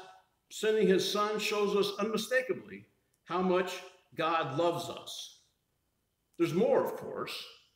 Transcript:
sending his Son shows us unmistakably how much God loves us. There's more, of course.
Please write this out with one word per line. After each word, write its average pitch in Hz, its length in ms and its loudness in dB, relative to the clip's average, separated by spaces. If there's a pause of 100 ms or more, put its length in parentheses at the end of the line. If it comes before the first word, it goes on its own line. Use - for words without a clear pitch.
(520)
sending 214 340 2
his 180 240 4
Son 208 300 0
shows 208 340 0
us - 240 0
unmistakably 220 880 -4 (380)
how 175 160 -2
much 185 400 2 (340)
God 156 440 0
loves 156 300 2
us. - 520 -12 (1000)
There's 156 160 2
more, 220 300 4
of - 120 -6
course. - 360 -8 (440)